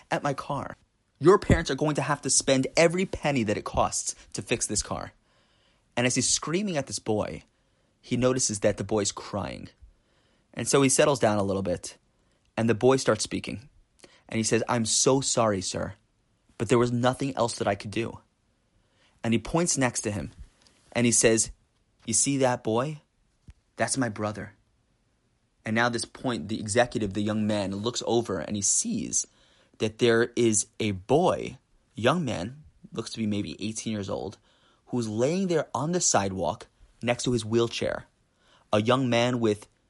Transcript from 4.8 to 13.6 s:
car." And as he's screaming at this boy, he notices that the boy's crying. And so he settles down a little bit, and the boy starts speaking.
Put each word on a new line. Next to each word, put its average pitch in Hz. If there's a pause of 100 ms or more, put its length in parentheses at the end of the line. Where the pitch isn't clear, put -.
car." - (840)
And 120
as 123
he's 127
screaming 180
at 135
this -
boy, - (580)
he -
notices 123
that 104
the 107
boy's 101
crying. - (840)
And 120
so 139
he 135
settles 127
down 107
a 101
little 98
bit, - (600)
and 113
the 117
boy 123
starts 113
speaking. - (600)